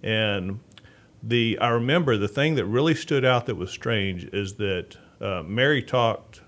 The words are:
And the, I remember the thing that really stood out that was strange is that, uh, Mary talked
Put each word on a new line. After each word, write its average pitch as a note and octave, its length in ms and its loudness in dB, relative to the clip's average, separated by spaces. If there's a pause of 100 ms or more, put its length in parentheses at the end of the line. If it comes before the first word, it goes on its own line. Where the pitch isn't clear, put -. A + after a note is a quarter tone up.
And G#2 560 -2 (640)
the, A2+ 360 2
I A#2+ 100 4
remember B2 480 2
the G2+ 100 0
thing D3 280 0
that A2+ 100 0
really C3 280 2
stood C#3 320 0
out B2+ 220 2
that A2 80 -2
was F2 160 -6
strange F#2+ 540 -2
is G2 300 -4
that, F#2+ 400 -4 (240)
uh, G2 240 -4
Mary B2 380 -2
talked - 680 -2